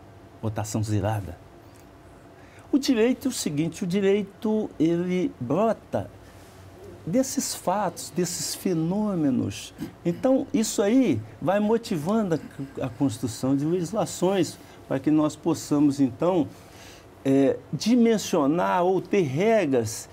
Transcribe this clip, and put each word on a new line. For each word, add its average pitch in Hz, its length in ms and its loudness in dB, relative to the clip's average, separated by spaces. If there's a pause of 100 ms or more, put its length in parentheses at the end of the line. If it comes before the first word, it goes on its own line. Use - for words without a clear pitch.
(420)
Votação 110 420 -4
zerada. 104 540 -2 (1400)
O 302 40 4
direito 254 520 2
é - 20 -6
o - 20 -6
seguinte, 165 520 -2
o - 20 -4
direito, 202 920 0
ele 175 600 0
brota 139 720 -2 (960)
desses 254 500 -2
fatos, - 600 -4
desses - 380 -4
fenômenos. 165 1200 -2 (320)
Então, 254 480 2
isso 220 300 0
aí 202 360 4 (220)
vai 185 180 2
motivando 208 800 0 (400)
a, 143 60 -4
a 127 40 -4
construção 131 680 -2
de 143 80 -2
legislações 180 920 0 (300)
para 139 120 -2
que 143 100 -2
nós 151 260 2
possamos, 147 640 2
então, 165 480 2 (800)
é, 135 320 4 (160)
dimensionar 190 1080 2
ou 180 180 2
ter 196 220 0
regras 143 880 0